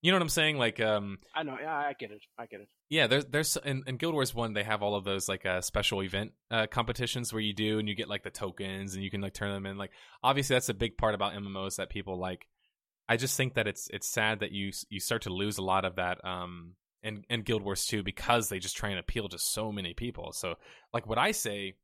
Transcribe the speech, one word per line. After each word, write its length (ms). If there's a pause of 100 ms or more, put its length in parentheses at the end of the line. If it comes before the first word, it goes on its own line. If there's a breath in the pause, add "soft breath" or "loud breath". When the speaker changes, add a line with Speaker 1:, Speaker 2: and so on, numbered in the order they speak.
Speaker 1:
You 100
know 60
what 40
I'm 80
saying? 280
Like, 220
um, 380 (180)
Speaker 2:
I 80
know. 160
Yeah, 140
I 240
get 140
it. 100 (160)
I 80
get 160
it. 80 (200)
Speaker 1:
Yeah, 180
there's, 180
there's, 400
in, 220
in 100
Guild 160
Wars 200
One, 200
they 100
have 200
all 120
of 80
those, 240
like, 180
uh, 160
special 420
event, 300 (180)
uh, 160
competitions 680
where 80
you 120
do, 260
and 100
you 60
get, 120
like, 160
the 60
tokens, 640
and 100
you 60
can, 120
like, 120
turn 180
them 140
in. 120
Like, 140 (320 loud breath)
obviously, 320
that's 140
a 60
big 220
part 180
about 200
M 120
M 100
Os 200
that 120
people 280
like. 300 (600)
I 80
just 180
think 200
that 120
it's, 240
it's 160
sad 340
that 100
you 180
s-, 200
you 100
start 240
to 60
lose 280
a 60
lot 200
of 120
that, 280
um, 520 (260)
in, 280
in 120
Guild 220
Wars 220
Two 180
because 460
they 100
just 180
try 120
and 100
appeal 300
to 100
so 320
many 220
people. 380
So, 240 (380 loud breath)
like, 140
what 100
I 140
say 520